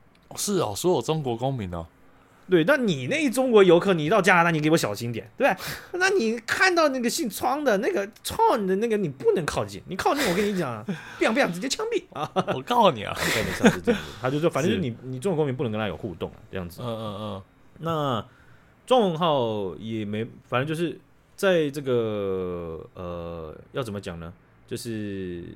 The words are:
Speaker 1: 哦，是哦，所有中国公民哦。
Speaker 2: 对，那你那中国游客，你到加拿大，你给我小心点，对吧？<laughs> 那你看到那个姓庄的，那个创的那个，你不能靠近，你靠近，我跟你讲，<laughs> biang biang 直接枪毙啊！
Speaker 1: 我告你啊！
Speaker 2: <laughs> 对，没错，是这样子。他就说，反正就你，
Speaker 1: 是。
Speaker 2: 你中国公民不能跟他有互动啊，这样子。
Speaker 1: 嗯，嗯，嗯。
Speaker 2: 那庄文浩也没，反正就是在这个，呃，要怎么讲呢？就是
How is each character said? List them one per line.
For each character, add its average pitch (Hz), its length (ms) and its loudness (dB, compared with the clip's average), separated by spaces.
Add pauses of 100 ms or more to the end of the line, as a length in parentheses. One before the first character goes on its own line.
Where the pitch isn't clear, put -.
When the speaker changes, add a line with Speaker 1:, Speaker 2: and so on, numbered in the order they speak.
(260)
Speaker 1:
哦， - 100 -16
是 202 220 -2
哦， 110 160 0
所 170 200 0
有 139 60 2
中 156 220 -2
国 120 140 -2
公 135 180 -2
民 98 180 -6
哦。 85 140 -6 (640)
Speaker 2:
对， 170 140 6
那 277 120 4
你 170 300 0
那 285 240 0
中 254 220 2
国 214 100 10
游 170 160 10
客， 185 160 4
你 151 140 0
到 208 120 4
加 185 140 6
拿 170 100 8
大， 175 60 4
你 160 100 2
给 151 80 2
我 160 80 6
小 110 160 -2
心 117 200 -6
点， - 260 -10
对 262 100 4
吧？ 202 80 2 (180)
<laughs> - 200 -12
那 370 160 2
你 233 300 2
看 - 340 2
到 330 140 6
那 262 120 -2
个 240 80 0
姓 254 220 -2
庄 277 320 -2
的， 226 160 4
那 277 120 0
个 202 160 -2 (160)
创 320 440 2
的 190 100 2
那 226 120 0
个， 214 80 2
你 202 120 0
不 381 240 2
能 170 140 0
靠 123 180 -2
近， 98 220 -10
你 156 80 -10
靠 359 180 0
近， 285 160 0
我 170 60 2
跟 202 100 2
你 202 140 0
讲， 120 260 -4 (140)
<laughs> - 200 -16
biang 269 140 2
biang - 200 2
直 170 80 -8
接 - 80 -6
枪 440 180 -4
毙 466 160 -2 (100)
啊！ 147 180 -6 (220)
Speaker 1:
我 131 100 -4
告 226 280 4
你 110 140 -2
啊！ 90 100 -6
Speaker 2:
<laughs> - 20 -6
对， 196 280 -2
没 190 80 -4
错， - 180 6
是 180 100 2
这 233 120 2
样 202 80 -2
子。 - 80 -12 (120)
他 131 80 -2
就 147 120 0
说， 165 100 2
反 135 120 0
正 190 100 2
就 226 60 0
你， 147 120 -2
Speaker 1:
是。 113 140 -8
Speaker 2:
你 131 160 -8
中 196 100 -2
国 165 60 0
公 151 100 2
民 135 100 -2
不 151 60 -4
能 117 80 -2
跟 107 100 -4
他 107 60 -2
有 85 100 -4
互 92 200 -8
动 92 140 -6
啊， - 60 -18 (140)
这 98 80 -8
样 90 100 -6
子。 85 140 -14
Speaker 1:
嗯， 123 60 -8
嗯， 110 320 -8
嗯。 101 220 -8 (360)
Speaker 2:
那 147 480 -2 (600)
庄 247 160 6
文 180 140 0
浩 117 600 0
也 110 280 -6
没， 104 220 -4 (180)
反 123 160 0
正 139 60 -2
就 156 80 -4
是 160 240 -4 (380)
在 170 340 4
这 147 100 -6
个， 95 1040 -2 (100)
呃， 85 600 -10 (140)
要 139 120 -6
怎 113 100 -8
么 101 80 -6
讲 87 180 -10
呢？ 82 140 -12 (340)
就 120 100 -8
是 98 680 -8 (120)